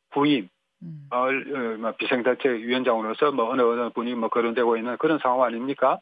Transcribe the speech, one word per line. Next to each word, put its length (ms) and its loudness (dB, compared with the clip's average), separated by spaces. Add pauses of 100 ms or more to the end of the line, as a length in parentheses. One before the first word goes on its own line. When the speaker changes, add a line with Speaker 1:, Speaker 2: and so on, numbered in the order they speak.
(120)
Speaker 1:
부임, 360 2 (340)
Speaker 2:
음. 300 -16
Speaker 1:
어, 160 2
어, 500 -4
뭐 140 -4
비상대책위원장으로서 1400 0
뭐 180 0
어느, 100 2
어느 280 2
분이 260 -4
뭐 140 -2
거론되고 480 2
있는 200 -6
그런 220 2
상황 240 2
아닙니까? 580 0